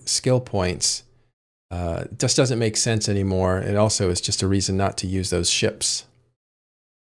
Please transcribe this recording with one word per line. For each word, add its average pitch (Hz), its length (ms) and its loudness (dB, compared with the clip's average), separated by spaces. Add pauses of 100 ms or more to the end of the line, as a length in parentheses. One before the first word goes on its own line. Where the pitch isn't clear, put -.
skill 127 340 0
points, 92 640 -2 (680)
uh, 85 340 -4 (120)
just - 180 0
doesn't 127 220 2
make 110 200 0
sense 110 300 0
anymore. 95 520 2
It 95 160 -2
also 104 340 2
is 87 120 0
just - 200 -2
a 95 60 2
reason 95 280 2
not 98 220 0
to 98 100 -6
use 92 220 -2
those 87 220 0
ships. - 540 -2 (1040)